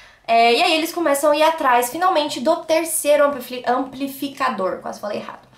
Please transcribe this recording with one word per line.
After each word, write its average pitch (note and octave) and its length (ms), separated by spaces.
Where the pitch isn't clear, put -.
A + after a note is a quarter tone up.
É, A#3 260
e C#4 100
aí F4 120
eles D#4+ 180
começam D4 380
a D4 60
ir D4+ 60
atrás, D4 480
finalmente, D4 500
do D#4 160
terceiro D#4 680
ampli-, B3 420
amplificador. C4 1160
Quase - 180
falei G#3 180
errado. - 280